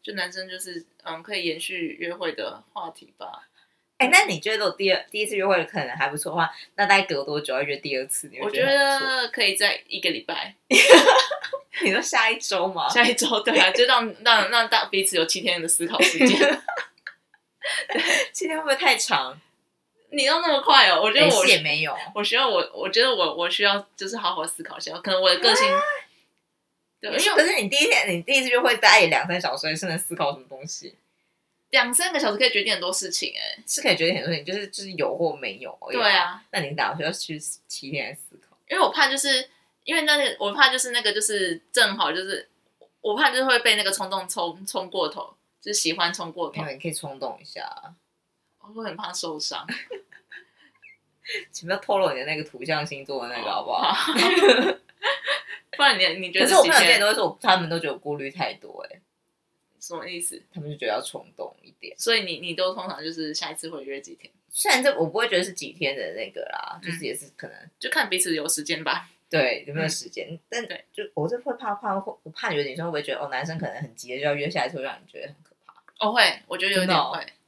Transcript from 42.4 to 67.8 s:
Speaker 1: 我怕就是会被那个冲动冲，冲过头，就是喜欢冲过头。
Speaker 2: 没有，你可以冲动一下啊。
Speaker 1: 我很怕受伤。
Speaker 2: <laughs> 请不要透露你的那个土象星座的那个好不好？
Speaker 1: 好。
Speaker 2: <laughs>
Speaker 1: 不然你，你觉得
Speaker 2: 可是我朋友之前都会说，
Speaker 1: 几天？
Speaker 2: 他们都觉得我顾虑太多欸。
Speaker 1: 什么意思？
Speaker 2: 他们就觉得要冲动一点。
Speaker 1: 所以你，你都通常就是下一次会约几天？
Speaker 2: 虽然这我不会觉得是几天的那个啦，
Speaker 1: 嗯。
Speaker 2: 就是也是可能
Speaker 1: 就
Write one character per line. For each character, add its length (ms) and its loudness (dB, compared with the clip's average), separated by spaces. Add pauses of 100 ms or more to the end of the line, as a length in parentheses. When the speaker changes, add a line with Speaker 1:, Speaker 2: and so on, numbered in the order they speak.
Speaker 1:
我 160 -2
怕 140 2
就 80 -2
是 60 0
会 140 4
被 160 2
那 80 0
个 80 0
冲 180 -4
动 200 -6
冲， 360 -6
冲 240 -8
过 200 -2
头， 260 -12 (260)
就 120 -10
是 80 -2
喜 140 0
欢 200 -2
冲 160 -10
过 180 -8
头。 140 -10
Speaker 2:
没 60 -8
有， 60 -10
你 60 -18
可 60 -8
以 60 -4
冲 260 -10
动 240 -8
一 20 -20
下 200 -14
啊。 260 -16 (840)
Speaker 1:
我 80 -12
很 140 -10
怕 160 -10
受 260 -8
伤。 280 -8 (920)
Speaker 2:
<laughs> 920 -16
请 160 -14
不 60 -6
要 60 -4
透 200 -2
露 140 2
你 80 -6
的 40 -8
那 120 -4
个 80 -6
土 200 -14
象 220 -2
星 180 -12
座 220 -8
的 80 -10
那 80 -8
个 80 -4
好 140 -4
不 80 -4
好？ 200 2
Speaker 1:
好。 220 -2
Speaker 2:
<laughs> 1600 2
Speaker 1:
不 60 2
然 160 6
你， 80 4 (140)
你 100 -10
觉 80 0
得 80 6
Speaker 2:
可 40 2
是 60 8
我 60 10
朋 100 6
友 60 8
之 60 8
前 160 6
都 80 4
会 60 4
说， 140 0
Speaker 1:
几 180 -6
天？ 40 4
Speaker 2:
他 60 8
们 120 -4
都 120 -4
觉 80 -6
得 40 -4
我 60 -10
顾 180 -8
虑 140 -8
太 240 -6
多 260 -18 (100)
欸。 100 -20 (800)
Speaker 1:
什 140 -14
么 140 -10
意 100 -10
思？ 320 -10
Speaker 2:
他 120 -14
们 80 -10
就 80 -10
觉 80 -6
得 60 -2
要 60 -2
冲 280 -12 (100)
动 260 -14
一 160 -20
点。 200 -18
Speaker 1:
所 180 0
以 60 -2
你， 180 -10
你 140 -10
都 200 -2
通 140 -10
常 160 -12
就 80 -8
是 220 -8
下 160 -8
一 40 -12
次 140 -12
会 160 -12
约 160 -10
几 140 -20
天？ 180 -20 (180)
Speaker 2:
虽 200 -2
然 120 4
这 160 4
我 60 2
不 140 -4
会 100 0
觉 80 0
得 80 2
是 80 -10
几 200 -12
天 220 -6
的 200 -8
那 160 -10
个 100 -12 (120)
啦， 300 -12
Speaker 1:
嗯。 0 -
Speaker 2:
就 80 -10
是 140 -10
也 100 -6
是 220 -12
可 100 -16
能 100 -20 (220)
Speaker 1:
就 120 -8